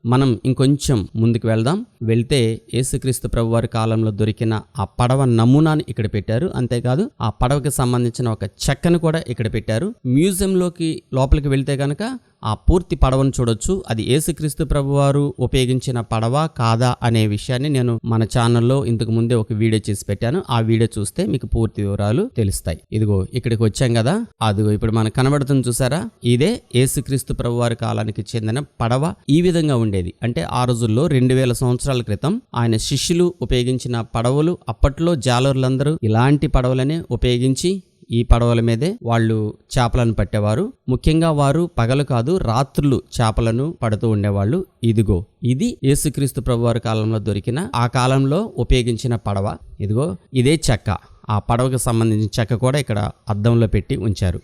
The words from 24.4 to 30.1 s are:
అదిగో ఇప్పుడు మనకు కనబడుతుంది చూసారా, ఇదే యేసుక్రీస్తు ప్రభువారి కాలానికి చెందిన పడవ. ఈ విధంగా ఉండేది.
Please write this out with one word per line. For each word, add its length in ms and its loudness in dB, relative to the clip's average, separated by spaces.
అదిగో 280 2
ఇప్పుడు 220 -2
మనకు 200 0
కనబడుతుంది 500 2
చూసారా, 320 -2
ఇదే 160 2
యేసుక్రీస్తు 640 -2
ప్రభువారి 440 -2
కాలానికి 380 -4
చెందిన 260 -2
పడవ. 300 0
ఈ 120 6
విధంగా 380 2
ఉండేది. 280 -2